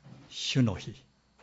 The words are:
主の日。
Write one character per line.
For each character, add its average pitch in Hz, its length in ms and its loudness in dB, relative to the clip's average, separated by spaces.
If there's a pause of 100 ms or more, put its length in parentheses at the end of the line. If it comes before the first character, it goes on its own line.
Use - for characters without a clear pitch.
(280)
主 - 340 0
の 101 140 2
日。 - 180 -12 (480)